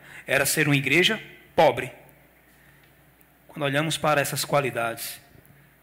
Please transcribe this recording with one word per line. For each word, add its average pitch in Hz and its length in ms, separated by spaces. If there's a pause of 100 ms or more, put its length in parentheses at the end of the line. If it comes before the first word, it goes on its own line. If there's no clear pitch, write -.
(260)
era 135 200
ser 151 220
uma 143 80
igreja 175 440 (360)
pobre. 131 340 (1600)
Quando 151 180
olhamos 147 320
para 151 240
essas 139 240
qualidades 117 760 (640)